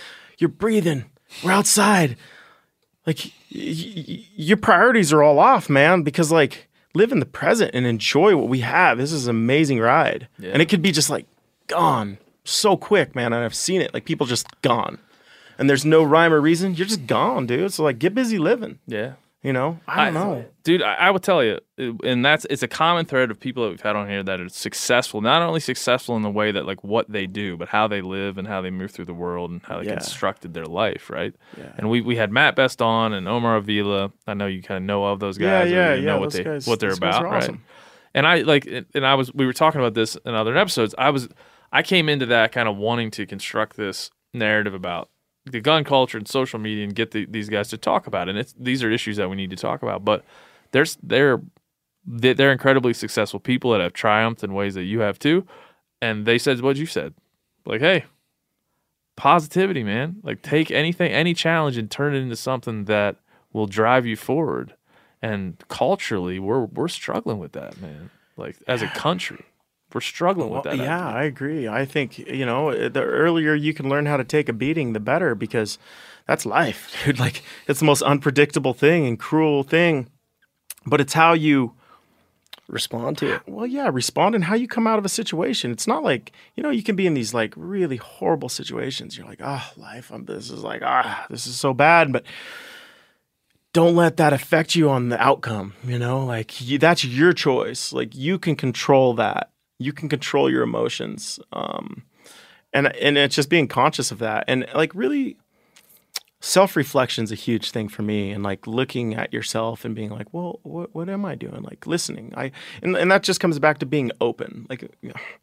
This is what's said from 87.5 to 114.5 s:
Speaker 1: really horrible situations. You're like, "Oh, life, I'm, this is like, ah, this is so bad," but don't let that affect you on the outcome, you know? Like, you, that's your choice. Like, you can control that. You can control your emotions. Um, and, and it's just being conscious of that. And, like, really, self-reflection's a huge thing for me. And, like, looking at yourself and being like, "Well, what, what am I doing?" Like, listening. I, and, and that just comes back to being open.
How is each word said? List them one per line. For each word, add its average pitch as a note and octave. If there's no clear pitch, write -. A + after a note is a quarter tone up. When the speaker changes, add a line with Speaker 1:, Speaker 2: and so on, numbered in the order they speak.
Speaker 1:
really E3+
horrible C#3+
situations. -
You're -
like, -
"Oh, C3+
life, A#2+
I'm, A2+
this -
is A#2
like, A2+
ah, B2+
this A#2+
is B2
so C3+
bad," D#3
but B2
don't E3+
let E3+
that D3+
affect D#3+
you D#3
on B2
the A#2+
outcome, A2
you B2
know? B2+
Like, A2+
you, C3
that's D#3+
your C#3+
choice. B2+
Like, B2+
you D#3+
can E3
control C3
that. G#2+
You C#3
can D3
control C#3
your B2+
emotions. -
Um, G1+
and, C#3
and C#3+
it's C#3
just C#3
being D#3+
conscious C3+
of G#2
that. G#2+
And, B2+
like, D#3
really, C4
self-reflection's C3+
a G#2+
huge A2+
thing G#2+
for -
me. G#2
And, G2+
like, G2
looking A#2+
at -
yourself A2+
and A#2
being G#2+
like, A2
"Well, F3
what, E3
what E3+
am G3
I D3+
doing?" -
Like, -
listening. -
I, C3+
and, F#3
and F3+
that F#3+
just -
comes E3
back D3+
to D3
being C3
open. -